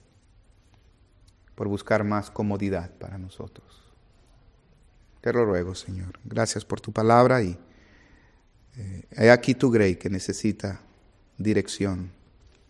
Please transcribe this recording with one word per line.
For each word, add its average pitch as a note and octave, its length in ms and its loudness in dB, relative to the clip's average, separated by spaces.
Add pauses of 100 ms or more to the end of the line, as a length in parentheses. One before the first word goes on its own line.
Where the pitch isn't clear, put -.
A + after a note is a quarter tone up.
(1500)
por G#2+ 140 -6
buscar G#2 360 -2
más G#2 260 -4
comodidad G2 680 -4
para - 180 -16
nosotros. - 720 -18 (1300)
Te A#2+ 120 -2
lo A#2+ 120 2
ruego, F#2 300 0
Señor. F#2 500 -12
Gracias G#2+ 400 -4
por - 160 -8
tu - 120 -12
palabra A#2+ 500 6
y, F2 160 -4 (1160)
eh, F#2+ 340 -12
he A2+ 200 6
aquí B2 240 6
tu C3 160 2
grey G2+ 260 2
que F#2+ 140 -8
necesita G2 680 -6 (560)
dirección. F#2+ 760 -2 (580)